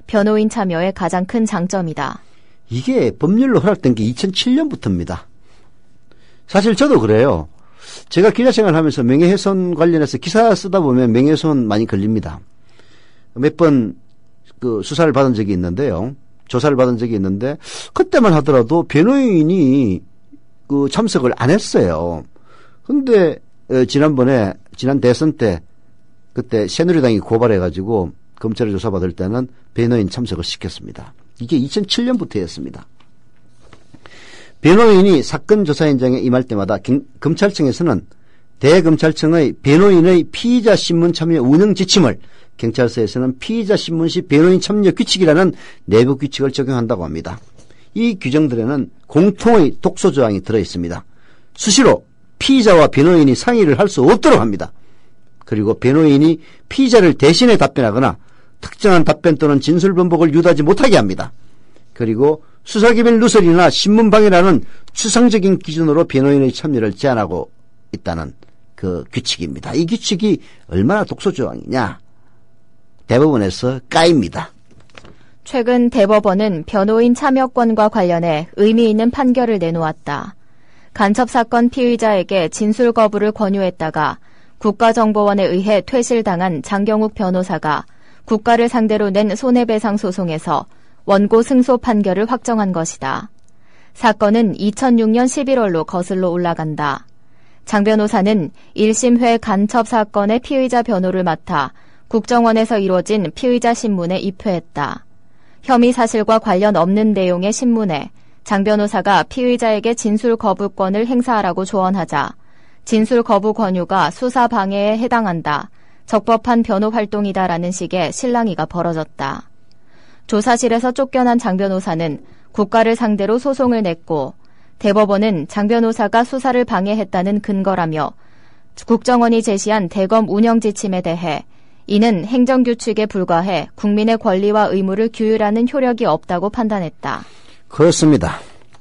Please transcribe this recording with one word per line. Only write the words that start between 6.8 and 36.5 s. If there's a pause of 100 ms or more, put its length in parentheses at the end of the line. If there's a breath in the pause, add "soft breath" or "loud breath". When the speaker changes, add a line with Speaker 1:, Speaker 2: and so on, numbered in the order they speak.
Speaker 2:
그래요. (600 loud breath)
제가
기자
생활하면서
명예훼손
관련해서
기사
쓰다
보면
명예훼손
많이
걸립니다. (920 soft breath)
몇
번 (600)
그
수사를
받은
적이
있는데요. (320)
조사를
받은
적이
있는데 (380 loud breath)
그때만
하더라도
변호인이 (680)
그
참석을
안
했어요. (600 soft breath)
근데, (300)
어,
지난번에, (240)
지난
대선
때 (720)
그때
새누리당이
고발해가지고 (260)
검찰에
조사받을
때는 (260 soft breath)
변호인
참석을
시켰습니다. (260)
이게
이천칠년부터였습니다. (1700 loud breath)
변호인이
사건
조사
현장에
임할
때마다